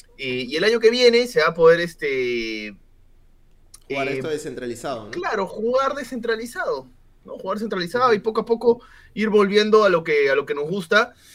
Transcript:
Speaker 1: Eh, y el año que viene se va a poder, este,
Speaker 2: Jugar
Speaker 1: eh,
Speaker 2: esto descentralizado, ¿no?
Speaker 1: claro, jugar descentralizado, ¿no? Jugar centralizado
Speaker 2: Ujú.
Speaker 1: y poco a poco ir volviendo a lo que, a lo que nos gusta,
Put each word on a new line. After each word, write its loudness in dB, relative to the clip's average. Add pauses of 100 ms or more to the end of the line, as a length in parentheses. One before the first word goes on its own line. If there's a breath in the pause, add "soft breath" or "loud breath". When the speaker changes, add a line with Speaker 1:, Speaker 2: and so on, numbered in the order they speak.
(180)
Speaker 1:
Eh, -6
y -4
el 0
año 2
que 6
viene 4
se -2
va 4
a -2
poder, 6
este, -4 (1120)
Speaker 2:
Jugar -4
Speaker 1:
eh, -4
Speaker 2:
esto -6
descentralizado, -8
¿no? -18
Speaker 1:
claro, -4
jugar -2
descentralizado, -6 (360)
¿no? -16
Jugar -6
centralizado -2
Speaker 2:
Ujú. 4
Speaker 1:
y 2
poco -4
a -16
poco 0 (320 loud breath)
ir -2
volviendo 4
a 6
lo 2
que, 2
a 2
lo 0
que -4
nos -4
gusta, 0 (200 loud breath)